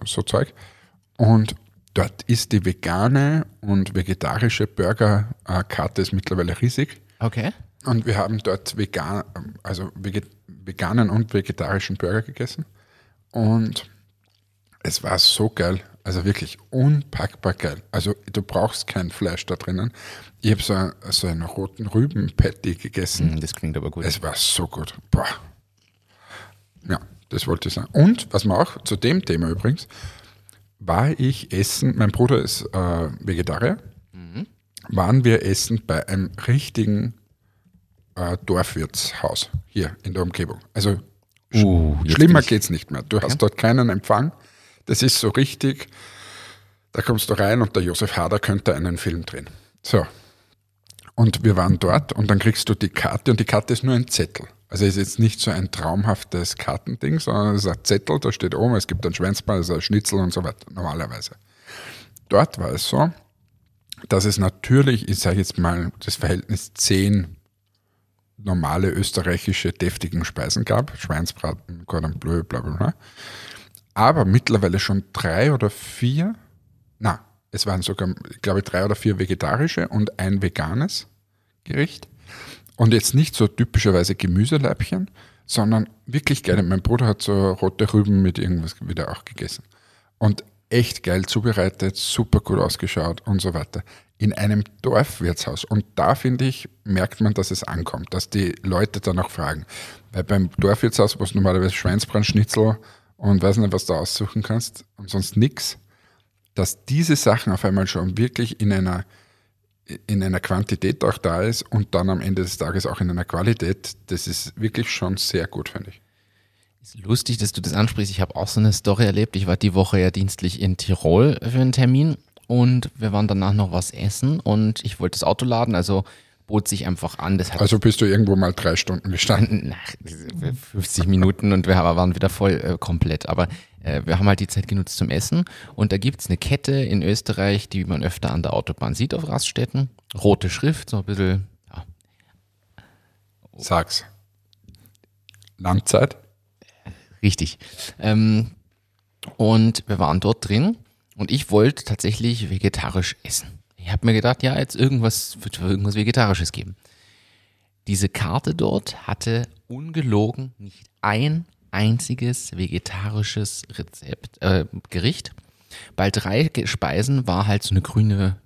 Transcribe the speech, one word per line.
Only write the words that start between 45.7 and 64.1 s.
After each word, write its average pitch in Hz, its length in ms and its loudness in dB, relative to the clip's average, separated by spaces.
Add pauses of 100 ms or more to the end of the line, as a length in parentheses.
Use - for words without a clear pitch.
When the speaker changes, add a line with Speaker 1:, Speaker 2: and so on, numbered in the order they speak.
Speaker 1:
da - 80 -4
kommst 113 280 0
du 107 40 0
rein 107 280 2
und 104 140 0
der 92 80 2
Josef 87 320 -2
Hader 92 240 0
könnte 95 340 0
einen 87 240 -4
Film 85 280 -6
drehen. - 240 -14 (340)
So. - 240 0 (1080)
Und 113 280 4
wir 104 140 4
waren 92 200 4
dort 95 360 0
und 107 160 0
dann 101 100 4
kriegst - 300 0
du 104 40 2
die 98 160 -2
Karte - 420 -2
und 113 80 4
die 110 60 0
Karte 107 280 0
ist - 100 -2
nur 131 100 2
ein 120 140 2
Zettel. - 400 -4 (220)
Also 101 160 0
es 95 120 2
ist - 0 -
jetzt 98 220 -2
nicht 110 200 2
so - 120 -2
ein 95 200 -4
traumhaftes 90 840 -2
Kartending, - 640 -4
sondern 104 360 0
es 101 100 0
ist 92 60 0
ein - 120 -6
Zettel, - 360 0
da - 120 -2
steht - 220 -4
oben, 117 220 2
es 101 100 -2
gibt - 200 -4
einen 85 100 -4
Schweinsbraten, 95 460 -2
es 85 80 -2
ist 87 60 0
ein 80 60 -2
Schnitzel 104 380 0
und 87 120 0
so 90 120 -4
weiter, - 280 -10
normalerweise. 85 600 -8 (960)
Dort 117 300 4
war 80 120 -4
es - 160 -4
so, 151 240 2 (960)
dass 98 160 2